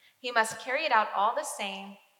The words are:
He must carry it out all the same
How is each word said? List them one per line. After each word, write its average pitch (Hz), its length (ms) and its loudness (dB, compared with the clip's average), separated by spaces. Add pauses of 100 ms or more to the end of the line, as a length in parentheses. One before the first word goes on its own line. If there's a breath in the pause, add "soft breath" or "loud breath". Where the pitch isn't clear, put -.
(180 soft breath)
He 240 140 -8
must 220 260 2
carry 277 280 -2
it 277 60 2
out 220 220 4
all 208 200 4
the 294 100 -2
same 196 540 -8 (220)